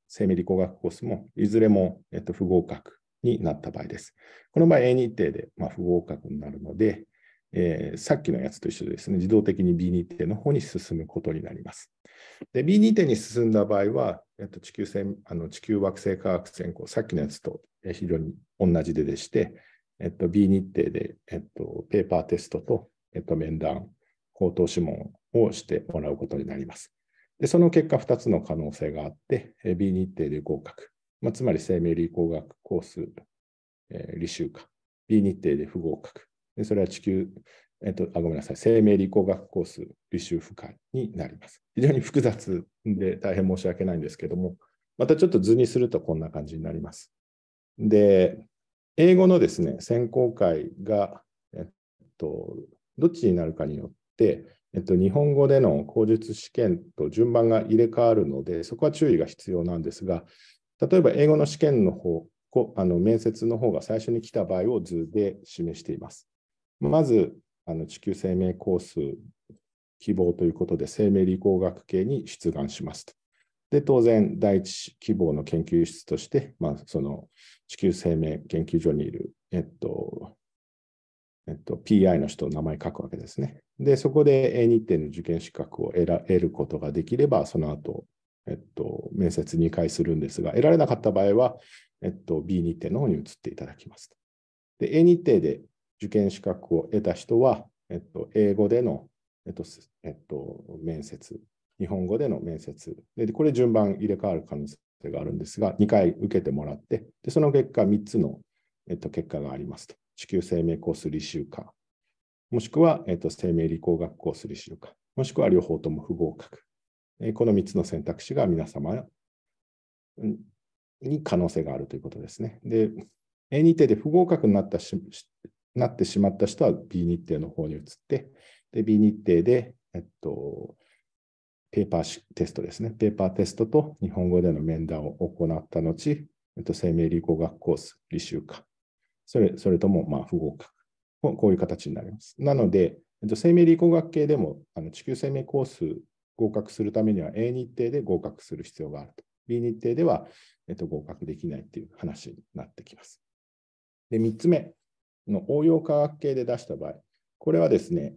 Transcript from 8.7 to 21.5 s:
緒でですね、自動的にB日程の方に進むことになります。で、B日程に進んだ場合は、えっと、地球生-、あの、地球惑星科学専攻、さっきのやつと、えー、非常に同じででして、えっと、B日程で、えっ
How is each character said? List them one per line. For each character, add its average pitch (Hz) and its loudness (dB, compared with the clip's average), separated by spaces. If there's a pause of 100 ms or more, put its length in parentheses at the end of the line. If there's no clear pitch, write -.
緒 - -10
で - -8
で - -10
す - -12
ね、 98 -2
自 90 -2
動 104 6
的 98 0
に 87 4
B 90 0
日 87 -2
程 - -6
の 101 -2
方 143 -2
に 143 0
進 - -8
む 80 -8
こ - -10
と 82 -4
に 78 -8
な - -14
り - -14
ま - -16
す。 - -20 (600)
で、 127 0
B 185 4
日 220 6
程 175 4
に 110 4
進 117 -2
ん 113 2
だ 104 4
場 101 2
合 107 0
は、 123 -2 (160)
え 104 -10
っ - -10
と、 - -18
地 - -20
球 101 -6
生-、 98 -6 (200)
あ - -12
の、 82 -6
地 - -18
球 107 -2
惑 95 -2
星 95 -2
科 95 -4
学 90 -2
専 - -10
攻、 - -14
さ - -4
っ - -8
き - -6
の 76 -2
や 71 -4
つ - -14
と、 - -10 (220)
え 92 -10
ー、 - -8
非 92 -8
常 82 0
に 78 -6 (240)
同 85 4
じ 82 -4
で 76 0
で 69 -4
し - -14
て、 - -2 (460)
え 92 -10
っ 87 -4
と、 92 -2
B 98 4
日 95 4
程 - -2
で、 - -8 (140)
え - -10
っ - -10 (120)